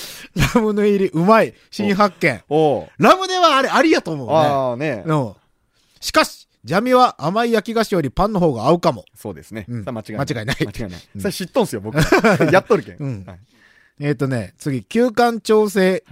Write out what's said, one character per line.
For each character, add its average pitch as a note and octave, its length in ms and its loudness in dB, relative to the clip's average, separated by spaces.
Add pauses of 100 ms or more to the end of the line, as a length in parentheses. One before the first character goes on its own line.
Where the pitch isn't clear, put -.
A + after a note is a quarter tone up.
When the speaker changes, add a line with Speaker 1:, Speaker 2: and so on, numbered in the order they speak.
(600)
Speaker 1:
ム G#3+ 120 0
ネ G#3 180 0
入 G3+ 80 2
り、 F#3+ 100 0
う D#3 160 -4
ま G#3+ 180 6
い。 B2 100 -2 (200)
新 G3+ 240 -2
発 G3+ 240 0
見。 B2+ 280 -2
Speaker 2:
お C#3+ 340 0
う。 D2+ 60 -16 (100)
Speaker 1:
ラ B3 180 6
ム F#4 100 -6
ネ F#4 120 -2
は D#4+ 180 4
あ C4+ 60 2
れ、 A#3+ 60 0
あ G#3+ 140 2
り D#4+ 80 2
や D#4+ 100 2
と E3 120 -8
思 C#3+ 120 -8
う G#2+ 40 -8
ね。 C3+ 60 0
Speaker 2:
あ D#3+ 60 4 (340)
ー - 20 -6
ね。 B2+ 280 -6
Speaker 1:
う D#3+ 100 0
ん。 B2 180 -2 (680)
し - 120 -10
か D#4 120 4
し、 - 220 -10 (180)
ジ B2 100 -4
ャ G3 60 2
ミ B3 120 0
は B3+ 320 4
甘 G3+ 200 -2
い A#3+ 80 0
焼 A3+ 200 -2
き - 20 -8
菓 A3+ 100 2
子 - 80 -4
よ F3+ 80 0
り C3+ 100 -4
パ F#3+ 180 0
ン A3+ 40 -4
の G3+ 60 -2
方 E3+ 140 2
が A2+ 160 -2
合 E3 60 6
う F3 60 0
か E3 120 2
も。 A2 120 -12 (120)
Speaker 2:
そ G#2 160 -12
う - 20 -14
で G2 80 -18
す - 80 -20
ね。 G#2 180 -10
Speaker 1:
う A#2+ 100 -8
ん。 G#2 60 -10
Speaker 2:
さ C3+ 60 -8
あ、 - 20 -10
間 A2 100 -8
違 - 80 -20
い - 20 -10
な B2 100 -6
い。 C#3 40 -2
Speaker 1:
間 A#2+ 140 -6
違 G#2 40 -10
い - 20 -8
な A2 60 -6
い。 - 80 -6
Speaker 2:
間 G#2+ 260 -6
違 - 20 -12
い F2+ 40 -12
な E2+ 40 -14
い。 E2 40 -18 (160)
Speaker 1:
う - 20 -12
ん。 - 20 -12
Speaker 2:
そ F#3+ 60 -6
れ F#3+ 60 -2
知 - 120 -10
っ - 40 -8
と C4 140 -2
ん F3+ 40 0
す - 80 -10
よ、 G#2+ 60 -8
僕。 A2 160 -8 (260)
Speaker 1:
<laughs> E3+ 300 2
Speaker 2:
や F#3+ 80 4
っ - 60 -6
と G#3+ 100 2
る D#3 80 -6
け - 80 -16
ん。 - 80 -20
Speaker 1:
う D3 40 -8
ん。 A2 220 -8
Speaker 2:
は F#2 80 -18
い。 F2 40 -20 (640)
Speaker 1:
え C#3+ 120 -2
ー - 20 -2
と C3+ 140 -2
ね、 A#2 300 -6
次、 B2+ 260 -6
旧 A#3 220 0
館 A#3 340 0
調 G#3+ 280 2
整、 F#3 220 2
Speaker 2:
は F#3 60 0
い。 - 160 -8